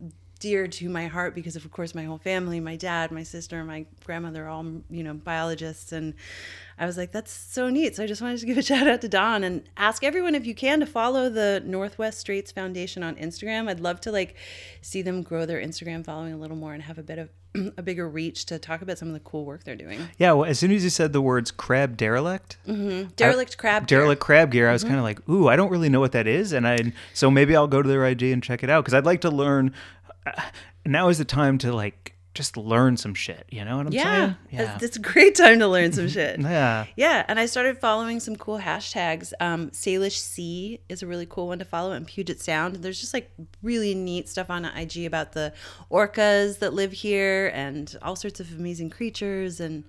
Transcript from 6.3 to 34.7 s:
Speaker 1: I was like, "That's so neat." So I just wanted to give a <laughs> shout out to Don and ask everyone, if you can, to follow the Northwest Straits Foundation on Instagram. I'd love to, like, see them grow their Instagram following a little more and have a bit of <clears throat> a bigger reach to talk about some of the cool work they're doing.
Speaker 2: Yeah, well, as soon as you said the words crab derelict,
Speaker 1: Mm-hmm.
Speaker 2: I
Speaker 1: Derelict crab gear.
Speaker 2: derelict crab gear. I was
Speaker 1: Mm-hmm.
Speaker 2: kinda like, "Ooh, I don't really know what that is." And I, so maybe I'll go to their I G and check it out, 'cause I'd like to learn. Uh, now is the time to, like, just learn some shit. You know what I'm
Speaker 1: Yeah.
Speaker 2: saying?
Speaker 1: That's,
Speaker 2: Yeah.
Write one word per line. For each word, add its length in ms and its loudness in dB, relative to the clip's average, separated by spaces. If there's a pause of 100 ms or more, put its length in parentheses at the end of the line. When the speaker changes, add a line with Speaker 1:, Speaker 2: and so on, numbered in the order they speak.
Speaker 1:
I 80 -4
was 100 -6
like, 140 -8
"That's 200 -10
so 380 -6
neat." 260 0
So 80 -6
I 40 -4
just 160 -6
wanted 160 -6
to 80 -10
give 100 0
a 60 2
<laughs> 0 -
shout 240 2
out 140 4
to 60 -6
Don 360 2
and 180 -4 (160)
ask 260 0
everyone, 300 0
if 140 -2
you 80 -8
can, 240 2
to 80 0
follow 420 0
the 340 0
Northwest 560 -6
Straits 320 -8
Foundation 520 -8
on 140 -6
Instagram. 520 -8
I'd 100 -6
love 220 -4
to, 100 -8
like, 240 -4 (460)
see 220 -8
them 180 -4
grow 240 -6
their 160 -4
Instagram 420 -10
following 300 -10
a 40 -12
little 200 -12
more 160 -12
and 80 -14
have 160 -16
a 60 -14
bit 160 -12
of 100 -12 (240)
<clears throat> 240 -6
a 60 -12
bigger 260 -6
reach 380 -8
to 100 -8
talk 240 -8
about 160 -8
some 120 -10
of 40 -8
the 60 -10
cool 260 -10
work 180 -14
they're 120 -12
doing. 320 -12 (100)
Speaker 2:
Yeah, 140 6
well, 180 6
as 80 2
soon 140 4
as 120 2
you 60 2
said 240 0
the 80 4
words 300 2
crab 460 0
derelict, 600 0 (100)
Speaker 1:
Mm-hmm. 420 -4
Speaker 2:
I 60 -20
Speaker 1:
Derelict 440 2
crab 260 2
gear. 140 6
Speaker 2:
derelict 220 4
crab 300 8
gear. 180 6
I 40 6
was 80 2
Speaker 1:
Mm-hmm. 80 -4
Speaker 2:
kinda 140 2
like, 260 -4
"Ooh, 200 6
I 60 8
don't 140 4
really 200 2
know 100 6
what 140 2
that 120 2
is." 260 2
And 160 2
I, 260 0 (200)
so 160 6
maybe 260 8
I'll 120 6
go 160 4
to 40 2
their 160 4
I 120 4
G 160 2
and 100 0
check 220 -4
it 80 0
out, 140 4
'cause 100 4
I'd 100 6
like 160 4
to 80 2
learn. 420 2 (520)
Uh, 160 -8 (460)
now 240 4
is 80 4
the 80 -2
time 320 2
to, 160 0
like, 400 -6 (220)
just 200 -6
learn 400 4
some 200 -4
shit. 340 -8
You 160 -10
know 120 -6
what 100 -6
I'm 40 -4
Speaker 1:
Yeah. 120 0
Speaker 2:
saying? 320 2 (160)
Speaker 1:
That's, 180 -4
Speaker 2:
Yeah. 80 -8